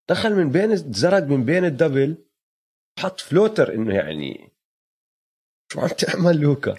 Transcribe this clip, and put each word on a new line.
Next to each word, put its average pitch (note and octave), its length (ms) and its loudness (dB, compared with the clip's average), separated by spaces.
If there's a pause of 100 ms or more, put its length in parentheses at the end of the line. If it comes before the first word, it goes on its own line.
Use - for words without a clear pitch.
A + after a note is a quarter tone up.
دخل G#3 260 0
من E3+ 160 2
بين، G3+ 260 2
زرق D#3+ 460 0
من C#3 220 0
بين F3 200 2
الدبل. D3 600 0 (720)
حط F#3+ 220 -6
فلوتر G3 540 2
إنه A2 200 -2
يعني، D2 580 -6 (1200)
شو - 80 -10
عم - 80 0
تعمل E3+ 520 0
لوكا؟ C#3 380 0